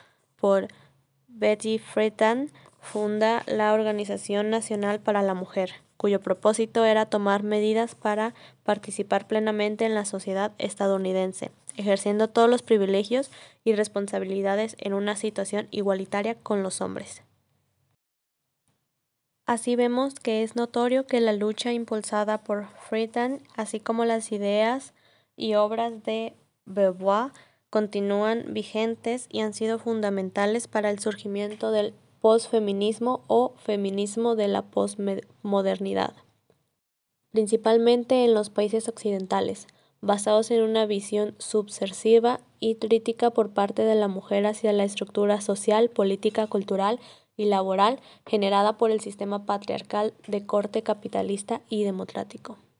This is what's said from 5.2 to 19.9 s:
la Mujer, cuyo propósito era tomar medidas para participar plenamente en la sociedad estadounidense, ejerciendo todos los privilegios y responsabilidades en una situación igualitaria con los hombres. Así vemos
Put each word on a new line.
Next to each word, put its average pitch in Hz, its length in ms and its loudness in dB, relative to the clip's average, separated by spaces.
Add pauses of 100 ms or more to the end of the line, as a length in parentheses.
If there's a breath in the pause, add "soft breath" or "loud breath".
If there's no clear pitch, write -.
la 196 100 2
Mujer, 185 380 -4 (260)
cuyo 202 240 0
propósito 220 640 2
era 220 220 4
tomar 202 340 0
medidas 214 540 0
para 214 400 -2 (260 loud breath)
participar 202 680 -2
plenamente 214 580 0
en 220 100 0
la 208 100 -2
sociedad 196 540 -4
estadounidense, 190 920 -2 (280)
ejerciendo 208 520 0
todos 233 200 6
los 240 120 4
privilegios 208 680 0 (320 loud breath)
y 226 100 2
responsabilidades 202 1040 -2
en 202 160 -6
una 202 220 -2
situación 208 560 -6
igualitaria 196 640 -2
con 208 260 -2
los 190 180 -6
hombres. 190 440 -8 (2250)
Así 240 280 0
vemos 247 440 0